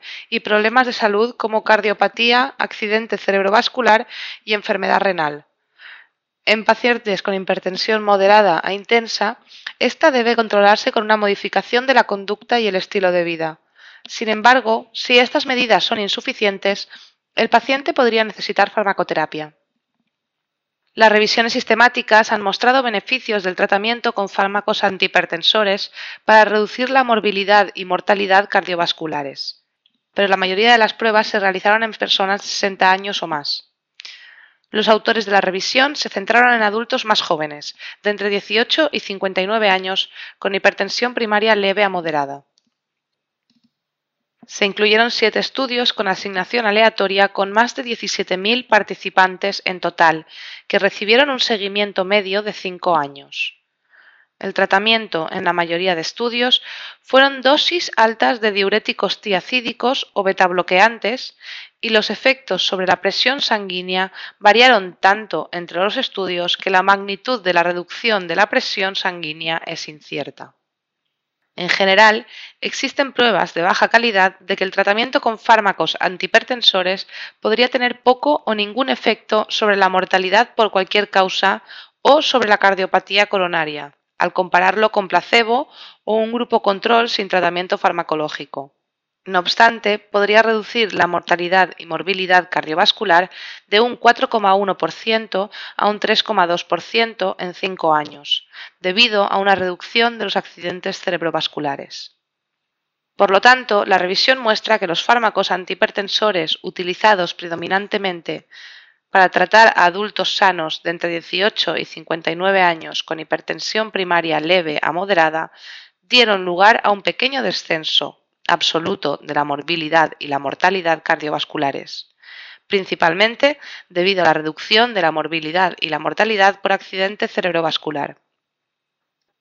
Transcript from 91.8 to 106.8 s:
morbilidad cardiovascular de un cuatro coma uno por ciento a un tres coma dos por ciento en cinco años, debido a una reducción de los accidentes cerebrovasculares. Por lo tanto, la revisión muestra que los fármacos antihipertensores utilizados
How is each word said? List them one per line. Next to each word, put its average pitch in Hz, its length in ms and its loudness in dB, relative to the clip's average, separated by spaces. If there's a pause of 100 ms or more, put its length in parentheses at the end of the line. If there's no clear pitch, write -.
morbilidad 175 640 0
cardiovascular 175 800 0 (380)
de 208 120 2
un 240 180 0
cuatro 240 320 2
coma 202 260 2
uno 196 220 -2
por 160 140 -4
ciento 214 600 -4 (240)
a - 120 2
un 208 120 0
tres 208 240 0
coma 196 240 2
dos 170 160 -2
por 170 180 -2
ciento 220 560 -4
en 180 160 -10
cinco 185 400 -2
años, - 540 -4 (320)
debido 202 500 2
a - 80 -2
una 196 180 2
reducción 190 640 -2
de 220 60 -8
los 196 140 -4
accidentes 180 640 -8
cerebrovasculares. 156 1160 -6 (1040)
Por 196 120 2
lo 196 100 4
tanto, 240 460 4
la 185 140 2
revisión 190 400 0
muestra 220 400 -2
que 196 80 -4
los 165 160 -4
fármacos 220 480 0
antihipertensores 190 1120 -2
utilizados 180 720 0